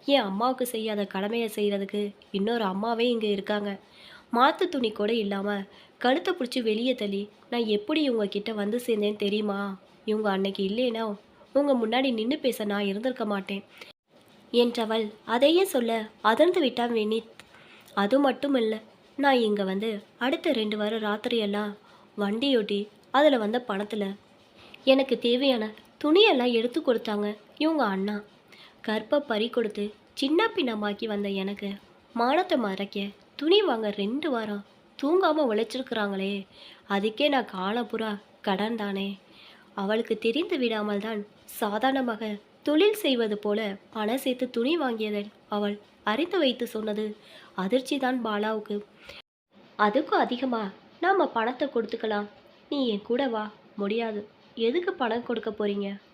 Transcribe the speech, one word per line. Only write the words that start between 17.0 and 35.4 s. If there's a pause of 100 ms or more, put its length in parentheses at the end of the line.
அது
மட்டும்
இல்ல, (440)
நான்
இங்க
வந்து (280)
அடுத்த
ரெண்டு
வாரம்
ராத்திரியெல்லாம் (440)
வண்டி
ஓட்டி (300)
அதுல
வந்த
பணத்துல (800)
எனக்கு
தேவையான (340)
துணியெல்லாம்
எடுத்து
கொடுத்தாங்க (300)
இவங்க
அண்ணா. (640)
கற்பை
பறி
கொடுத்து (300)
சின்ன
பின்னமாக்கி
வந்த
எனக்கு (460)
மானத்தை
மறைக்க (280)
துணி
வாங்க
ரெண்டு
வாரம் (340)
தூங்காம